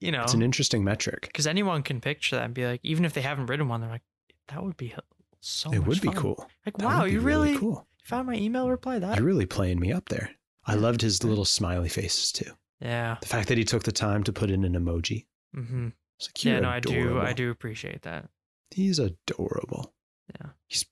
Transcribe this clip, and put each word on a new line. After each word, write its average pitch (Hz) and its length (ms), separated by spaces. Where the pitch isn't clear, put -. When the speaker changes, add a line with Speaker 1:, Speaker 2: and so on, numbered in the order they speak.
Speaker 1:
you 175 100
know, 127 120
Speaker 2:
It's 123 100
an 113 80
interesting 123 420
metric. - 500
Speaker 1:
'cause 151 140
anyone 175 360
can 127 180
picture - 360
that 120 80
and 117 80
be 123 120
like, 123 180
even 160 220
if 156 80
they 143 80
haven't 139 240
ridden 139 240
one, 117 120
they're 113 80
like, 117 140
"That 151 140
would 190 140
be 123 100
h-, 110 120
so - 320
Speaker 2:
It - 80
Speaker 1:
much - 80
Speaker 2:
would 160 140
be - 80
Speaker 1:
fun." 185 80
Speaker 2:
cool. - 320
Speaker 1:
Like, 208 120
Speaker 2:
That 202 80
Speaker 1:
"Wow, 269 180
Speaker 2:
would - 20
be 190 80
Speaker 1:
you 214 80
Speaker 2:
really 294 300
Speaker 1:
really 277 80
Speaker 2:
cool. 226 280
Speaker 1:
found 254 240
my 247 80
email 240 340
reply?" 254 300
That 190 160
Speaker 2:
You're 113 100
really 165 200
playing 90 340
me 90 140
up 185 160
there. - 220
I 107 80
Speaker 1:
Yeah. 104 80
Speaker 2:
loved 117 200
his 107 220
Speaker 1:
Yeah. 113 60
Speaker 2:
little 104 160
smiley 87 440
faces - 440
too. - 180
Speaker 1:
Yeah. 117 420
Speaker 2:
The - 60
fact 107 220
that 120 100
he 117 40
took 110 200
the 113 80
time 104 320
to 101 100
put 104 160
in 95 160
an 87 80
emoji. 85 540
Speaker 1:
Mm-hmm. 123 340
Speaker 2:
It's - 120
like, - 140
Speaker 1:
Yeah, - 100
Speaker 2:
"You're 127 80
Speaker 1:
no, 123 80
I 123 100
do, 117 100
I 120 60
Speaker 2:
adorable." 123 400
Speaker 1:
do 123 160
appreciate - 500
that. 85 260
Speaker 2:
He's 190 260
adorable. - 960
Speaker 1:
Yeah. 147 120
Speaker 2:
He's, - 240